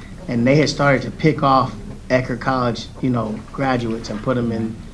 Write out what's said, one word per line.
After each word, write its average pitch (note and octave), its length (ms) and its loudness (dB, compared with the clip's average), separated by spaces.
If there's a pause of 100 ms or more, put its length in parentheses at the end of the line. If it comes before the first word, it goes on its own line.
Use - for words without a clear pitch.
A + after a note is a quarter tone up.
(280)
and A#2+ 180 2
they C#3 100 6
had D3 120 6
started C#3 360 4
to A#2+ 60 -6
pick D3 320 2
off C3+ 320 4 (360)
Eckerd B2+ 320 0
College, B2 440 -2 (140)
you C3 80 0
know, A2 320 -2 (100)
graduates A#2 600 -2
and G#2+ 120 -6
put C3 120 0
them A#2 180 0
in A2 240 -4 (180)